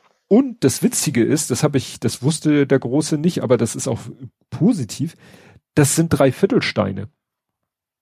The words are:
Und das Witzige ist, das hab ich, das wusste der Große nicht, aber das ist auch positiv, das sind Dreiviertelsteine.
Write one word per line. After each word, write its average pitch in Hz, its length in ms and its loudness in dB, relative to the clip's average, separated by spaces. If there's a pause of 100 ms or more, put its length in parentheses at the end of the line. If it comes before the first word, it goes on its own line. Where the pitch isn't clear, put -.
(280)
Und 240 360 2
das 135 200 0
Witzige 127 400 0
ist, - 280 -2
das 120 120 0
hab 147 120 0
ich, - 240 -6
das - 220 -4
wusste 147 460 0
der 135 120 4
Große 147 380 -2
nicht, 160 260 -2
aber 120 140 2
das 117 180 -2
ist 135 120 -6
auch 120 120 -4 (500)
positiv, 156 640 -2 (600)
das 143 200 4
sind 165 140 2
Dreiviertelsteine. 107 1000 0 (920)